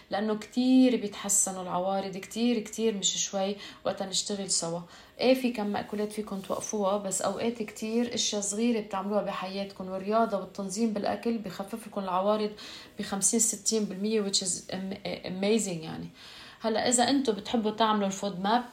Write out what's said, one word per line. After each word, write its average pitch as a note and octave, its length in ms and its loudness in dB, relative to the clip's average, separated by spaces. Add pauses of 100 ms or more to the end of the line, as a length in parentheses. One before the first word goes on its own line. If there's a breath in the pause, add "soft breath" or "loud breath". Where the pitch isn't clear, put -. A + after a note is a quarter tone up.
لأنه G#3+ 260 0
كتير B3+ 600 6
بيتحسنوا G3 640 0
العوارض، F#3+ 560 0
كتير، A#3 420 0
كتير، G#3+ 380 0
مش - 280 0
شوي، G3 300 0 (300 loud breath)
وقت F#3+ 180 -2
نشتغل F#3+ 480 -4
سوا. E3+ 280 0 (400 loud breath)
إيه، B3+ 140 6
في C4 180 2
كم G#3+ 160 -4
مأكولات G#3 440 -2
فيكن G#3 300 -6
توقفوها، G3+ 560 -2
بس G3 240 -4
أوقات A3+ 420 -2
كتير A3+ 500 -2
أشياء G#3 280 0
صغيرة A3 400 2
بتعملوها G3+ 400 0
بحياتكن، F#3+ 640 -6
والرياضة G3+ 500 0
والتنظيم G3 560 -2
بالأكل G#3 440 0
بخفف G3+ 500 -8
لكم G3+ 140 -6
العوارض G#3 500 2 (480 loud breath)
بخمسين، G3+ 400 2
ستين A3 460 2
بالمية، G3+ 360 0
which G3 160 0
is - 340 -2
am-، F#3+ 360 -6 (180)
amazing، F#3+ 580 0
يعني. E3 240 -8 (540 loud breath)
هلا، A3 280 0
إذا B3 200 4
أنتو C4+ 220 4
بتحبوا G#3 400 0
تعملوا G#3+ 360 4
الفود F#3+ 320 -4
ماب، A3 340 2